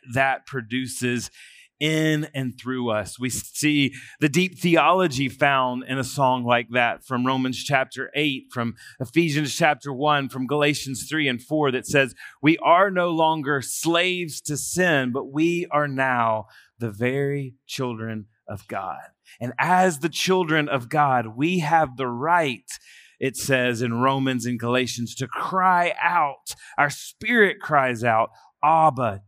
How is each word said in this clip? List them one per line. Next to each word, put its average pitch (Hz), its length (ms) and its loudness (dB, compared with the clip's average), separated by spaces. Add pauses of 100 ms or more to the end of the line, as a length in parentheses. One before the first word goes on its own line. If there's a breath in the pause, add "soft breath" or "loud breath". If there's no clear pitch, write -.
(140)
that 135 320 0
produces 123 840 -4 (480 loud breath)
in 156 560 0
and 131 240 -6
through 123 300 -4
us. 107 320 -4
We 127 80 -4
see 147 640 0 (260 loud breath)
the 151 120 2
deep 180 280 0
theology 165 680 4
found 131 580 0
in 131 120 -4
a 131 60 -2
song 127 380 0
like 120 280 0
that 117 340 0
from 123 220 -2
Romans 131 360 -2
chapter 131 520 -2
eight, 143 360 -2
from 117 240 -4 (240 loud breath)
Ephesians 147 560 0
chapter 143 380 0
one, 139 380 0
from 131 160 -6
Galatians 139 600 -2
three 151 220 -2
and 123 140 -4
four 151 280 0
that 123 160 -4
says, 135 280 2 (260 loud breath)
"We 160 200 4
are 175 300 4
no 180 200 0
longer 160 500 0
slaves 170 800 -2
to 147 160 -6
sin, 143 560 0
but 135 180 -6
we 170 400 0
are 147 160 0
now 123 600 0 (320 soft breath)
the 113 120 -4
very 135 640 -4 (100)
children 113 580 -6 (240)
of 101 200 -12
God." 95 320 -8 (400 loud breath)
And 120 180 -8
as 180 400 4
the 165 100 -2
children 160 600 0
of 123 200 -2
God, 127 480 2
we 170 220 2
have 151 380 2
the 131 100 -2
right, 139 640 -2 (480 loud breath)
it 131 180 -2
says 123 460 0
in 117 180 -2
Romans 131 460 2
and 120 120 -2
Galatians, 120 580 -2
to 127 100 -6
cry 180 760 2
out. 165 540 -2 (240 loud breath)
Our 147 100 4
spirit 220 720 0
cries 131 420 0
out, 113 280 2 (340 soft breath)
"Abba, 139 640 2